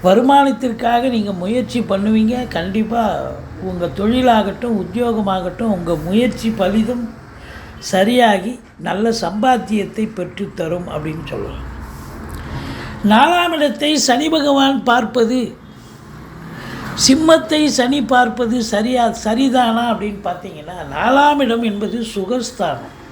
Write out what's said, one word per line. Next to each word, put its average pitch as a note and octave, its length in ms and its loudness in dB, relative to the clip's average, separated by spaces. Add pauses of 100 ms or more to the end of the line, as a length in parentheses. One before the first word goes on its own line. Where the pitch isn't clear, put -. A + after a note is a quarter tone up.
வருமானத்திற்காக B3 1040 4
நீங்க G#3 240 0
முயற்சி G#3+ 480 -2
பண்ணுவீங்க. A3 680 2
கண்டிப்பா G3+ 720 -2 (420)
உங்க F3+ 240 -4
தொழிலாகட்டும், A3 880 2
உத்தியோகமாகட்டும், G3 960 -2
உங்க E3+ 240 -2
முயற்சி G#3+ 540 0
பலிதம் A3 640 -2 (640)
சரியாகி G#3+ 800 2 (180)
நல்ல F#3 320 -2
சம்பாத்தியத்தை G#3+ 1040 0
பெற்றுத்தரும் E3+ 800 -6
அப்படின்னு D#3 280 -6
சொல்லலாம். - 460 -8 (1400)
நாலாம் E4 440 6
இடத்தை D4+ 440 0
சனி C4 320 2
பகவான் C#4 540 2
பார்ப்பது, A#3+ 720 2 (1500)
சிம்மத்தை D#4 580 4
சனி B3+ 360 2
பார்ப்பது A#3+ 600 2
சரியா, A3+ 460 0
சரிதானா A#3 840 2
அப்படின்னு G3+ 340 -4
பார்த்தீங்கன்னா, F3 520 -8 (180)
நாலாம் C#4 460 4
இடம் A#3 220 2
என்பது G#3+ 520 -2
சுகஸ்தானம். G3 840 -4 (120)